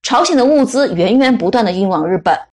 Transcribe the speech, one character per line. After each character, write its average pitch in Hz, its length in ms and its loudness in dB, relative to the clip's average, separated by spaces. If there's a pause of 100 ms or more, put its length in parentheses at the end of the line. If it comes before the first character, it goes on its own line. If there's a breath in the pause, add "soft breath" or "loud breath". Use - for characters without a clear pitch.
朝 269 200 0
鲜 339 140 0
的 247 80 2
物 277 200 4
资 254 300 -2
源 185 240 2
源 254 180 2
不 170 140 -2
断 233 140 0
地 180 80 -2
运 190 160 -2
往 165 200 -2
日 185 80 -2
本 170 220 -2 (160)